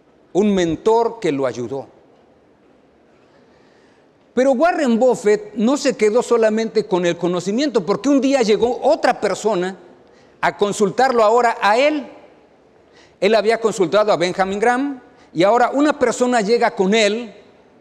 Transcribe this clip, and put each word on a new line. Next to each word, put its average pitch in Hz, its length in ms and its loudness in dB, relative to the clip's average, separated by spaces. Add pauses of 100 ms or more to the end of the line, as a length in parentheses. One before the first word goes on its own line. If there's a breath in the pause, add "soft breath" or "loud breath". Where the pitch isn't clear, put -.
(320)
Un 202 220 2
mentor 220 680 0
que 160 120 -2
lo 135 140 -2
ayudó. 120 420 -8 (2500 soft breath)
Pero 262 200 2
Warren 294 440 0
Buffett 214 600 0
no 240 200 0
se 269 200 -2
quedó 214 260 2
solamente 220 640 0
con 180 180 -2
el 170 120 0
conocimiento, 196 680 -2
porque 196 240 -2
un 277 120 4
día 269 220 0
llegó 214 380 0
otra 277 400 0
persona 190 560 -2 (640 soft breath)
a 170 160 -2
consultarlo 214 680 0
ahora 233 360 2
a 208 160 2
él. 277 360 -2 (1080 soft breath)
Él 208 140 2
había 220 260 0
consultado 202 520 0
a 170 40 4
Benjamin 185 420 -2
Graham 254 420 -2 (320 soft breath)
y - 100 0
ahora 226 300 2
una 294 260 0
persona 247 420 0
llega 226 300 0
con 196 240 0
él 220 400 0 (460)